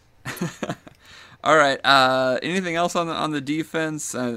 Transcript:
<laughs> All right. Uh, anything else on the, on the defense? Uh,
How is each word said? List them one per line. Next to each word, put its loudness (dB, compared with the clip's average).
<laughs> -6
All 4
right. 2
Uh, 4
anything -2
else 0
on 0
the, -2
on -2
the -2
defense? -4
Uh, -4